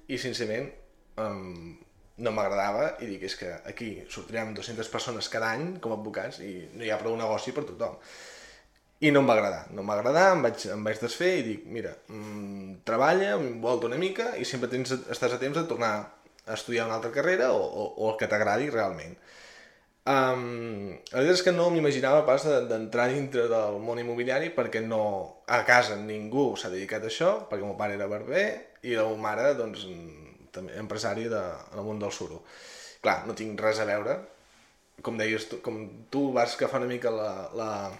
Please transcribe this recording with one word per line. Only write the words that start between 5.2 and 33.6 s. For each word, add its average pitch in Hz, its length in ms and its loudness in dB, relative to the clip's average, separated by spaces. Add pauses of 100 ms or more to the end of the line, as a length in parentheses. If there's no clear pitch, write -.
cada 113 240 0
any 170 280 -4
com 117 120 -4
a - 20 0
advocats, 104 460 -6
i 90 340 -10
no 117 100 -10
hi 107 60 -2
ha 107 80 2
prou 113 180 -2
negoci 110 360 -2
per 143 120 -4
tothom." 117 320 -6 (1040)
I 151 120 6
no 143 80 10
em 135 80 6
va 117 60 8
agradar, 98 360 2
no 98 120 -8
em 101 60 -6
va 107 60 0
agradar, 147 380 6
em 165 100 4
vaig, 113 240 0
em 104 160 -4
vaig 107 160 -2
desfer 175 400 0
i 139 60 0
dic, 107 220 -6
"Mira, 95 300 -8 (120)
mm, 101 760 -10
treballa, 175 520 4
volta 117 500 0
una 120 100 -2
mica, 190 400 -2
i 123 80 -4
sempre 123 240 -4
tens, 127 220 -2
estàs 127 420 -2
a 123 60 -2
temps 139 180 -2
de 165 80 0
tornar 110 500 -2 (320)
a 110 80 -6
estudiar 113 320 -2
una 110 100 -2
altra 117 160 -4
carrera 143 400 4
o, 98 100 4
o, - 340 -4
o 110 140 2
el 107 60 -2
que 110 100 0
t'agradi 107 440 2
realment." 90 460 -2 (920)
Em, 120 800 2 (240)
la 123 80 2
veritat 165 160 8
és 180 60 2
que 180 100 6
no 175 180 4
m'imaginava 143 540 6
pas 127 180 6
de, 143 240 4
d'entrar 117 460 2
dintre 131 340 2
del 107 320 2
món 117 200 -4
immobiliari 123 580 0
perquè 113 240 0
no, 107 640 -2
a 117 200 2
casa 117 300 6
ningú 107 600 -2
s'ha - 140 -8
dedicat 98 340 -4
a - 20 -6
això, 180 420 0
perquè 104 120 -4
el 101 60 -4
meu 98 100 -6
pare 104 180 -2
era 101 140 -2
barber 110 360 0 (380)
i 123 140 -2
la 110 80 4
meva 110 120 0
mare, 110 380 2
doncs, 107 300 -4
mm, 82 680 -16
també 92 280 -12
empresària 107 500 -4
de, 107 140 -2 (300)
en 101 60 -10
el 98 60 -8
món 107 140 -6
del 101 120 -4
suro. 85 320 -10 (600)
Clar, 104 240 2
no 110 80 -6
tinc 107 260 -6